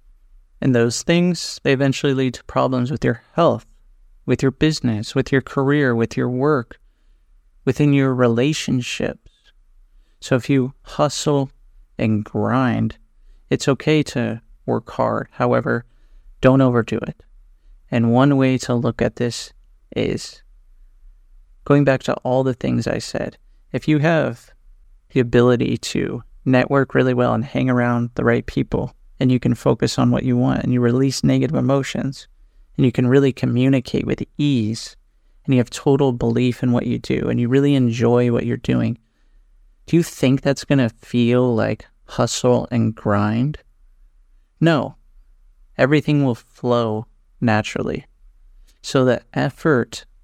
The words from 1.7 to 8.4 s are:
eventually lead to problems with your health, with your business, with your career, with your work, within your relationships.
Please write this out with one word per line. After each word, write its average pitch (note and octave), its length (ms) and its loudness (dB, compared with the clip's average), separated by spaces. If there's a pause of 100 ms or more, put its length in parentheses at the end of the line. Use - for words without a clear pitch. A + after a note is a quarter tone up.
eventually C3+ 400 0
lead C3 220 -2
to - 80 -20
problems C3 480 -2
with A#2 120 -4
your B2 200 0 (100)
health, B2+ 320 2 (600)
with B2 160 0
your C3+ 100 2
business, B2 640 -2
with C3 160 -2
your C3+ 100 2
career, C#3 540 0
with A2+ 200 -2
your B2 140 -2
work, C3 500 -2 (840)
within C#3+ 260 2
your C3+ 220 2
relationships. B2 1160 -2 (880)